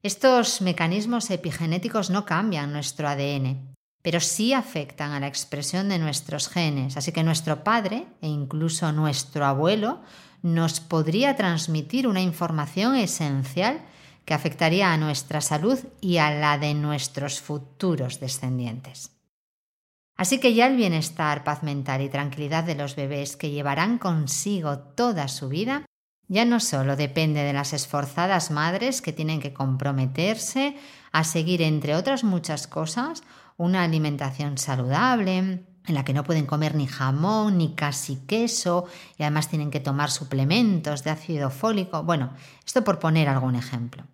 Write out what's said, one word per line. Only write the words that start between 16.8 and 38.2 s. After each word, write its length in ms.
futuros 800
descendientes. 920
Así 220
que 160
ya 140
el 80
bienestar, 680
paz 220
mental 380
y 80
tranquilidad 520
de 140
los 180
bebés 420
que 140
llevarán 480
consigo 800
toda 480
su 220
vida 360
ya 160
no 160
solo 360
depende 460
de 100
las 200
esforzadas 800
madres 500
que 120
tienen 280
que 120
comprometerse 1200
a 120
seguir, 380
entre 320
otras 300
muchas 420
cosas, 560
una 280
alimentación 720
saludable, 800
en 560
la 100
que 80
no 120
pueden 220
comer 280
ni 140
jamón, 680
ni 160
casi 420